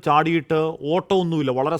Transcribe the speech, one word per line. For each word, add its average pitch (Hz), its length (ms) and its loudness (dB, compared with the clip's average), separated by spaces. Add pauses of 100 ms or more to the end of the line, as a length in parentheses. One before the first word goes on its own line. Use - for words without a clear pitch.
ചാടിയിട്ട് 160 520 2 (340)
ഓട്ടമൊന്നുമില്ല, 170 640 0
വളരെ 156 200 0